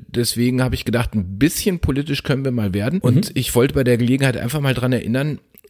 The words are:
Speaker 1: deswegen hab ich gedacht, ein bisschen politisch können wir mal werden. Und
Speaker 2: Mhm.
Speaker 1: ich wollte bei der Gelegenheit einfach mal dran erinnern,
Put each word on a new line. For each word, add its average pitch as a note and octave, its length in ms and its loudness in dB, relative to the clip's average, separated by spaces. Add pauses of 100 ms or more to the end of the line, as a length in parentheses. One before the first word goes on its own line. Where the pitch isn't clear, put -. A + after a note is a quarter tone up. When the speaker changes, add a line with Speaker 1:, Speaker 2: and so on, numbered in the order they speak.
Speaker 1:
deswegen B2 540 0
hab B2 100 0
ich - 120 -6
gedacht, A#2 300 -2
ein G2 240 -4
bisschen F3 420 0
politisch C#3+ 420 -2
können C3+ 220 -2
wir C3 80 -2
mal G#2 220 0
werden. B2 260 0
Und C3 300 4
Speaker 2:
Mhm. - 40 -14
Speaker 1:
ich B2+ 220 -2
wollte C3 180 4
bei C3+ 100 2
der B2 140 4
Gelegenheit B2+ 380 2
einfach C#3 240 -4
mal C3+ 140 2
dran B2+ 180 0
erinnern, C3 480 -2 (280)